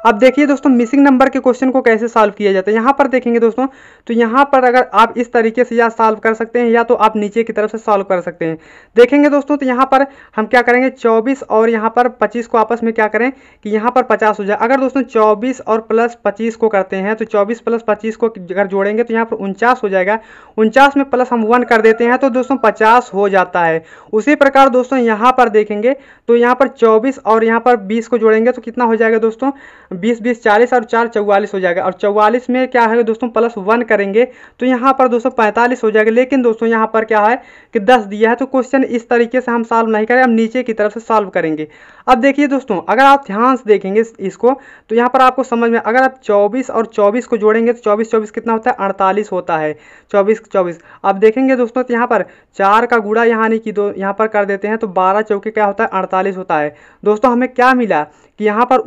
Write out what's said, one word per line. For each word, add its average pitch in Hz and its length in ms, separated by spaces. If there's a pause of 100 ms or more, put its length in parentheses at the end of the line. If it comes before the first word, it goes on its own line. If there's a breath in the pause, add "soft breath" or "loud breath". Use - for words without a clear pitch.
अब 220 120
देखिए 254 280
दोस्तों 277 240
मिसिंग 247 340
नंबर 262 260
के 262 100
क्वेश्चन 254 320
को 254 100
कैसे 226 260
सॉल्व 214 260
किया 202 200
जाता 190 180
है, 220 40
यहाँ 226 180
पर 269 160
देखेंगे 240 300
दोस्तों 233 280 (400 loud breath)
तो 233 60
यहाँ 233 320
पर 269 200
अगर 247 280
आप 220 240
इस 240 160
तरीके 226 300
से 233 120
या 233 160
सॉल्व 220 260
कर 220 160
सकते 226 260
हैं 240 100
या 233 140
तो 240 120
आप 214 220
नीचे 208 260
की 226 100
तरफ 214 180
से 226 80
सॉल्व 202 260
कर 185 160
सकते 170 240
हैं। 160 120 (380 loud breath)
देखेंगे 285 340
दोस्तों 285 280
तो 277 80
यहाँ 254 220
पर 269 180 (320 loud breath)
हम 214 80
क्या 240 160
करेंगे, 247 300
चौबीस 233 520
और 226 260
यहाँ 226 220
पर 247 240
पच्चीस 226 320
को - 100
आपस 226 260
में 226 100
क्या 220 160
करें 233 220
कि - 380
यहाँ 214 220
पर 247 140
पचास 214 340
हो 202 60
जाए। 202 140
अगर 247 200
दोस्तों 262 240
चौबीस 220 580
और 226 220
प्लस 226 420
पच्चीस 220 300
को 226 140
करते 196 280
हैं 196 180
तो 226 120
चौबीस 214 340
प्लस 233 260
पच्चीस 214 280
को 226 140
अगर 190 380
जोड़ेंगे 196 360
तो 233 100
यहाँ 226 120
पर 226 120
उनचास 226 460
हो 208 60
जाएगा। 190 300 (380 loud breath)
उनचास 262 400
में 277 120
प्लस 247 220
हम 233 140
वन 240 200
कर 233 160
देते 220 240
हैं 240 120
तो 269 140
दोस्तों 254 280
पचास 226 520
हो 202 180
जाता 185 320
है। 160 220 (300 loud breath)
उसी 214 220
प्रकार 269 340
दोस्तों 254 300
यहाँ 226 340
पर 247 180
देखेंगे 214 420 (340 loud breath)
तो 233 80
यहाँ 240 200
पर 262 140
चौबीस 233 520
और 220 220
यहाँ 226 180
पर 247 160
बीस 220 300
को 247 100
जोड़ेंगे 220 340
तो 240 100
कितना 233 220
हो 226 120
जाएगा 226 240
दोस्तों, 226 320 (400 loud breath)
बीस, 214 300
बीस, 240 220
चालीस 226 300
और 240 100
चार 226 240
चौवालीस 208 460
हो 196 60
जाएगा। 180 240
और 185 100
चौवालीस 214 560
में 254 180
क्या 247 160
है 233 200
दोस्तों, 220 260
प्लस 226 300
वन 214 240
करेंगे 208 420 (340 loud breath)
तो 247 60
यहाँ 254 280
पर 262 140
दोस्तों 240 240
पैंतालीस 240 520
हो 220 80
जाएगा। 214 200
लेकिन 254 300
दोस्तों 226 280
यहाँ 220 200
पर 220 160
क्या 214 160
है 226 200 (320 loud breath)
कि 233 80
दस 233 220
दिया 208 260
है 233 60
तो 262 120
क्वेश्चन - 360
इस 226 260
तरीके 240 320
से 240 100
हम 233 140
सॉल्व 226 240
नहीं 214 160
करें, 247 180
हम 254 80
नीचे 226 320
की 233 100
तरफ 208 200
से 233 80
सॉल्व 214 280
करेंगे। 156 380 (400 loud breath)
अब 254 120
देखिए 277 280
दोस्तों 247 360
अगर 220 200
आप 277 240
ध्यान 233 280
से 240 120
देखेंगे 202 340
इस-, 226 200
इसको 196 320 (360 loud breath)
तो 220 60
यहाँ 240 140
पर 262 120
आपको 254 240
समझ 233 260
में, 233 80
अगर 240 240
आप 262 200
चौबीस 208 480
और 226 160
चौबीस 220 400
को 240 100
जोड़ेंगे 220 360
तो 233 80
चौबीस, 214 300
चौबीस 220 200
कितना 226 220
होता 226 180
है, - 80
अड़तालीस 196 520
होता 180 260
है, 151 180 (360 loud breath)
चौबीस, 208 320
चौबीस। 175 360 (240 loud breath)
अब 196 160
देखेंगे 254 360
दोस्तों 240 280
तो 247 100
यहाँ 233 140
पर 247 180 (320 soft breath)
चार 208 300
का 240 120
गुणा 214 240
यहाँ 226 260
नहीं 226 100
कि 220 120
दो 202 200
यहाँ 196 220
पर 214 140
कर 208 180
देते 196 220
हैं 214 100
तो 220 120
बारह 190 340
चौके 214 280
क्या 214 140
होता 202 180
है, 226 80
अड़तालीस 185 460
होता 180 200
है। 147 180 (280 soft breath)
दोस्तों 214 280
हमें 247 180
क्या 254 240
मिला 196 300 (360 soft breath)
कि 208 60
यहाँ 214 200
पर 254 220